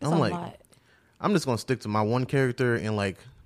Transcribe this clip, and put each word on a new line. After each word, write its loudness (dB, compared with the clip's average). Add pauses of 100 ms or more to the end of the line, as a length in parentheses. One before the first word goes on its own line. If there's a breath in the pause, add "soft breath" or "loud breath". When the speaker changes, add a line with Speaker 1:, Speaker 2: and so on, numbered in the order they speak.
Speaker 1:
It's 0
Speaker 2:
I'm 2
Speaker 1:
a 4
Speaker 2:
like, 2
Speaker 1:
lot. -8 (640 soft breath)
Speaker 2:
I'm 0
just 2
gonna 0
stick -2
to -6
my 2
one 0
character 2
and, -2
like, -2 (280)